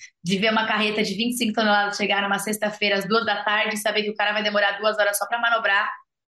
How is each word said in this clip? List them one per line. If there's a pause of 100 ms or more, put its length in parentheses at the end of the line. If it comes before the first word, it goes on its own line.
(240)
de
ver
uma
carreta
de
vinte
e
cinco
toneladas
chegar
numa
sexta-feira
às
duas
da
tarde
e
saber
que
o
cara
vai
demorar
duas
horas
só
pra
manobrar (400)